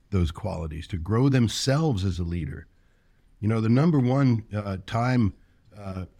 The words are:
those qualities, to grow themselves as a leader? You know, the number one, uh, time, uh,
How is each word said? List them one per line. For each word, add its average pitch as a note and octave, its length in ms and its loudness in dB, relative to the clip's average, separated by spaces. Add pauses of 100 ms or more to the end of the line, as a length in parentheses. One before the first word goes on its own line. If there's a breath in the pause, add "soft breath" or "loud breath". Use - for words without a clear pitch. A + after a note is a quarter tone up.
(100)
those F2 200 2
qualities, E2 560 -8
to F#2+ 100 -6
grow A2 320 2
themselves C3 760 2
as F2 120 -2
a F2+ 60 -4
leader? E2 420 -6 (720)
You G#2 80 0
know, A2+ 120 0
the A2 80 0
number D3 300 4
one, B2 460 2 (100)
uh, G2+ 320 -4
time, A#2 480 0 (420)
uh, F#2 300 -10 (140)